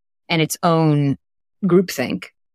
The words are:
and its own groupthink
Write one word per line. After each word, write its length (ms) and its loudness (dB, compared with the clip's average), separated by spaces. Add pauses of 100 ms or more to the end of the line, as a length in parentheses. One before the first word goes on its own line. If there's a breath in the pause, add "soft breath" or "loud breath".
(300)
and 120 0
its 220 -4
own 540 2 (480)
groupthink 640 0 (280)